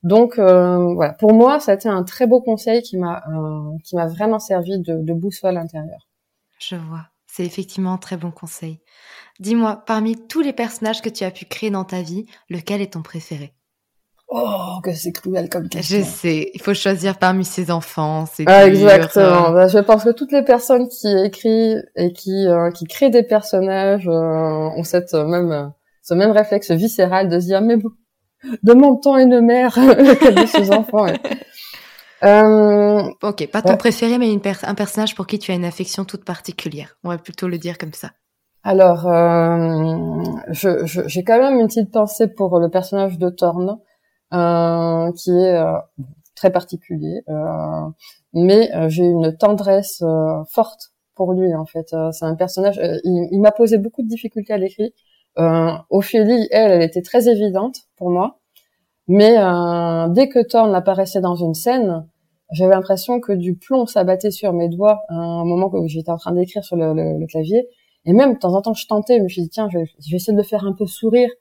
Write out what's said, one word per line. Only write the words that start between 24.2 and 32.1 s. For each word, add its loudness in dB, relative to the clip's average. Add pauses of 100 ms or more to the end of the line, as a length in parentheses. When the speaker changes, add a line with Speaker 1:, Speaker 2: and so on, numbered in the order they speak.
Speaker 1:
cette -4
même, 0
euh, -6 (380)
ce -6
même 2
réflexe 0
viscéral 0
de 0
se -4
dire, 0
mais 2
bon, -4 (720)
demande-t-on 6
à 6
une 6
mère 2
<laughs> 0
lequel 8
de 4
ses 2
enfants 2
est. -4 (1040)